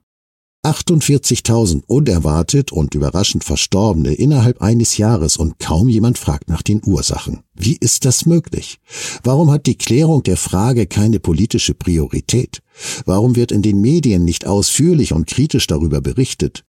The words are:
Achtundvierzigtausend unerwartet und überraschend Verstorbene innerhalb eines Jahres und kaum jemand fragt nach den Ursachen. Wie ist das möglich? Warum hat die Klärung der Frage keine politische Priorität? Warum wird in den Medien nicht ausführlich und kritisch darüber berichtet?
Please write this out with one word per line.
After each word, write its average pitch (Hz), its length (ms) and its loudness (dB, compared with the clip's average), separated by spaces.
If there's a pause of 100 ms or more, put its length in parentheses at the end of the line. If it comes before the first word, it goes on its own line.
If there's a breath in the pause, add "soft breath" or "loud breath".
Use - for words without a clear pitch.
(640)
Achtundvierzigtausend 120 1200 0
unerwartet 90 840 0
und 76 220 -2
überraschend 73 500 -2
Verstorbene 82 720 0
innerhalb 123 480 2
eines 113 340 0
Jahres 107 400 0
und 80 220 -4
kaum 92 320 0
jemand 113 300 2
fragt - 300 -6
nach 82 120 -2
den 104 240 -2
Ursachen. - 540 -2 (160)
Wie 98 220 -2
ist - 280 -2
das 127 220 0
möglich? - 500 0 (460 loud breath)
Warum 143 260 2
hat 147 160 0
die 123 140 0
Klärung 151 420 2
der 90 160 0
Frage 113 480 0
keine 104 340 0
politische 82 540 0
Priorität? - 840 -2 (460 loud breath)
Warum 110 300 2
wird 120 160 0
in 101 120 0
den 101 180 2
Medien 120 420 2
nicht 85 220 -2
ausführlich 107 680 2
und 80 120 0
kritisch 135 400 0
darüber 76 340 0
berichtet? 67 640 -4 (120)